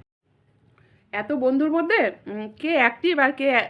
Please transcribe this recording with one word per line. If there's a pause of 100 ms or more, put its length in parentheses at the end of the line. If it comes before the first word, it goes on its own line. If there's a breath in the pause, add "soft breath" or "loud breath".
(1120 soft breath)
এত
বন্ধুর
মধ্যে, (140)
উম,
কে
অ্যাক্টিভ
আর
কে